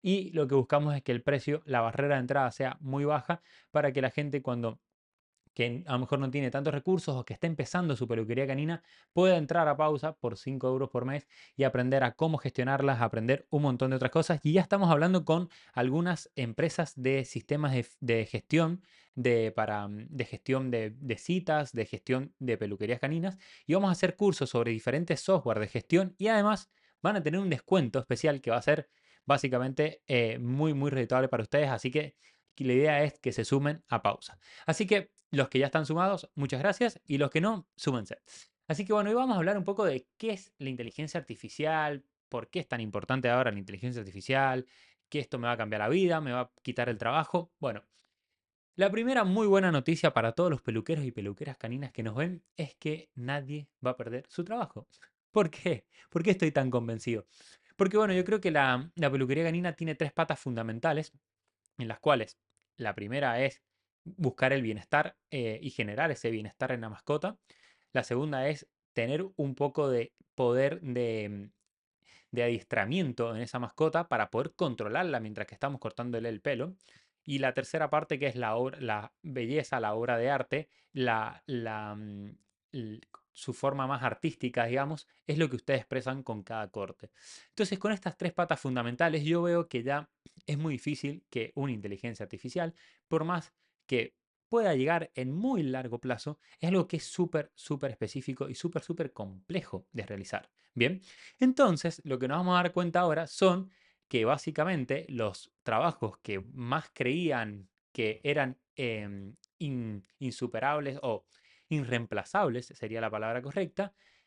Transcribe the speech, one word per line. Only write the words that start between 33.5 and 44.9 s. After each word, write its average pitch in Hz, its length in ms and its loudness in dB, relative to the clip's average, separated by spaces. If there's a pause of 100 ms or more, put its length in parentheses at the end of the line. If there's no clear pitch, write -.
a - 160 0
Pausa. - 340 -2 (280)
Así 175 200 2
que 190 260 2 (180)
los 139 200 2
que 127 100 2
ya 139 60 6
están 151 200 0
sumados, 175 500 0
muchas 139 240 -2
gracias. 208 460 0
Y 139 120 0
los 143 120 4
que 156 120 2
no, 202 340 -2
súmense. 123 440 -2 (480)
Así 170 180 -2
que 214 80 0
bueno, 208 160 2
hoy 220 60 2
vamos 247 200 2
a 185 40 2
hablar 190 180 2
un 190 60 -2
poco 202 220 0
de 135 220 0 (100)
qué 226 140 -4
es - 260 -10
la 135 120 -6
inteligencia 127 500 -6
artificial, 147 840 -4 (260)
por 117 200 -6
qué 180 100 -4
es 156 80 -8
tan 117 140 -4
importante 113 480 -2
ahora 123 220 4
la 101 80 -6
inteligencia 101 420 -8
artificial, 127 640 0 (440)